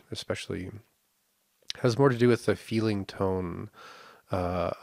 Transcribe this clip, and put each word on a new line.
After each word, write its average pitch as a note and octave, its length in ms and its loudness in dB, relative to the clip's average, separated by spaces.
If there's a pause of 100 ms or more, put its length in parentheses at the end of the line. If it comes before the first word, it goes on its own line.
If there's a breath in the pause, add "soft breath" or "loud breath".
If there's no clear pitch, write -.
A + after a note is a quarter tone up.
(120)
especially, F#2+ 600 -8 (1080)
has A#2 180 2
more C#3 120 6
to A#2+ 80 2
do A#2+ 120 6
with A2+ 160 4
the G2+ 100 4
feeling A2 500 -2
tone, F#2+ 640 -2 (600 loud breath)
uh, F2+ 400 -2 (120)